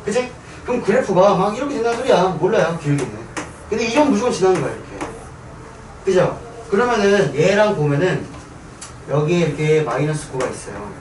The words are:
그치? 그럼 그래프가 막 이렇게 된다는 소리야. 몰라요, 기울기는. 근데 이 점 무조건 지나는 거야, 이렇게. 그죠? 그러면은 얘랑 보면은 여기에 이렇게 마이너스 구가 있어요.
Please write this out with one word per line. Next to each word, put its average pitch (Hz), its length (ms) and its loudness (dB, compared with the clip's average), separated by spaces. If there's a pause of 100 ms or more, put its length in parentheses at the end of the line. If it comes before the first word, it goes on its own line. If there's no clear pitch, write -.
그치? 247 260 0 (340)
그럼 - 180 -2
그래프가 190 520 4
막 208 220 0
이렇게 277 180 -4
된다는 233 240 0
소리야. 196 300 4 (100)
몰라요, 180 440 2
기울기는. 139 280 0 (600)
근데 226 160 -2
이 233 80 -2
점 294 160 4
무조건 220 220 2
지나는 180 280 2
거야, 120 120 -2
이렇게. - 340 -10 (960)
그죠? 180 340 2 (320)
그러면은 202 640 4
얘랑 202 400 4
보면은 147 520 0 (840)
여기에 156 360 2
이렇게 151 360 2
마이너스 151 480 -2
구가 127 160 -2
있어요. 147 440 -10 (100)